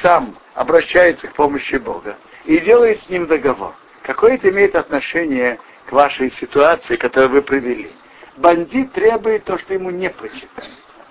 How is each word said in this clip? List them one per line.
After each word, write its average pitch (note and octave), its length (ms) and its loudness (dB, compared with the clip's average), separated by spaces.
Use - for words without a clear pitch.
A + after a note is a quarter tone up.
сам D3+ 340 0
обращается D#3+ 760 2
к - 60 -20
помощи C#3+ 420 -2
Бога G#2 400 -10
и D#3 160 2
делает A3 420 4
с - 60 -20
ним F3+ 180 -4
договор. B2+ 480 -2
Какое A3 320 2
это G3+ 160 0
имеет G3 260 2
отношение C#3 840 -4
к - 60 -16
вашей C3 380 2
ситуации, C#3+ 680 0
которую B2+ 360 2
вы C#3 100 4
привели? B2 480 -4
Бандит E3+ 560 0
требует G#3+ 520 0
то, F#3+ 140 -6
что - 160 -10
ему F#3 160 -6
не F3+ 200 -6
причитается. - 640 -18